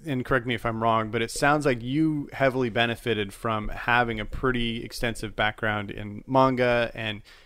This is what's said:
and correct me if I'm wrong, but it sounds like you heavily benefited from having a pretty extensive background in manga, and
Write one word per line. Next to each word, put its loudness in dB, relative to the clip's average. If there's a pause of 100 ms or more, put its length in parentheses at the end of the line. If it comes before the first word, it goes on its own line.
and -2
correct 0
me -2
if -8
I'm -2
wrong, 2
but 0
it -2
sounds 2
like 2
you 0
heavily 2
benefited 0
from -4
having 2
a -4
pretty -2
extensive -6
background 0
in -10
manga, 4
and -6 (240)